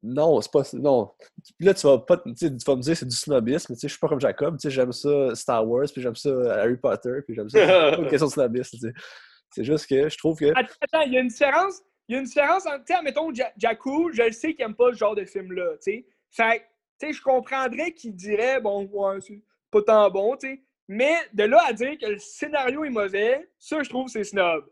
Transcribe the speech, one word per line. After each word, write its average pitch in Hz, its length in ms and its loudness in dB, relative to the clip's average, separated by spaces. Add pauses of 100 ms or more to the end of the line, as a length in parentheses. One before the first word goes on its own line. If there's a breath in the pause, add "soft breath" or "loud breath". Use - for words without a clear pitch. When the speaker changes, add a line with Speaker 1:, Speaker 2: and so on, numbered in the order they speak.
Speaker 1:
Non, 135 360 2
c'est - 100 -10
pas, 139 120 2 (100)
non. 127 380 2 (460 loud breath)
Puis 160 80 -2
là, 190 80 6
tu 185 140 2
vas 135 120 8
pas, 175 180 4
tu 123 180 -10
sais, 165 180 -2
tu 120 120 -10
vas 139 100 2
me 127 60 -6
dire, 160 160 -2
c'est - 100 -8
du 123 80 -6
snobisme, 131 540 -2
mais 123 80 -8
tu - 40 -20
sais, 147 60 -8
je 135 60 -8
suis - 60 -18
pas 151 100 -2
comme 147 100 -2
Jacob, 143 380 -2
tu - 60 -12
sais, 151 60 -2
j'aime 131 220 0
ça 139 420 0
Star 117 320 -2
Wars, 120 280 0
puis 131 80 -10
j'aime 120 140 -4
ça - 140 -4 (300)
Harry 117 160 2
Potter, 123 500 -4
puis 117 100 -10
j'aime 107 140 -8
ça, 214 100 6
c'est 165 360 6
pas 170 60 -2
une 156 60 -2
Speaker 2:
<laughs> - 20 -2
Speaker 1:
question 147 180 2
de 131 60 -2
snobisme, 123 440 -2
tu 117 120 -8
sais. 120 40 -12 (600 loud breath)
C'est - 80 -6
juste 151 240 -2
que 139 220 2
je - 80 -10
trouve 160 200 -2
que 147 100 2 (100)
Speaker 3:
Attends, 247 240 -2
attends, 320 240 0
il 254 80 -4
y 254 40 4
a 254 40 2
une 254 80 -2
différence, 311 520 0 (280)
il 233 60 -4
y - 20 -2
a - 20 -2
une 269 60 -6
différence 302 400 0
entre, 285 140 -6
tu 247 120 -8
sais, 349 80 0
admettons, 302 340 -4
Ja-, 240 240 -6
Jakku, 269 540 -2
je 233 120 0
le 233 100 2
sais 320 200 -6
qu'il 254 120 -6
aime 214 100 -8
pas 247 160 4
ce 240 60 -8
genre 214 180 0
de 202 80 -4
film-là, 180 580 -6
tu 196 120 -4
sais. 240 120 -12 (260)
Fait 226 280 2
que, - 40 -18 (360)
tu 285 80 -6
sais, 311 60 -4
je - 80 -12
comprendrais 262 720 -2
qu'il 226 200 -14
dirait, « 214 480 -2
Bon, 202 300 -4
ouais, 196 300 -4
c'est 208 200 -20 (300)
pas 208 120 4
tant 208 260 6
bon », 196 280 -2
tu 262 120 -12
sais. 269 120 -14 (280)
Mais 254 260 2 (180)
de 208 120 0
là 277 200 6
à 262 60 0
dire 247 260 -4
que 220 100 -8
le 208 100 -4
scénario 285 680 -4
est 294 60 -6
mauvais, 220 680 -2
ça, 302 240 -6
je 277 80 -4
trouve, 254 200 -6
c'est 214 160 -6
snob. 175 460 0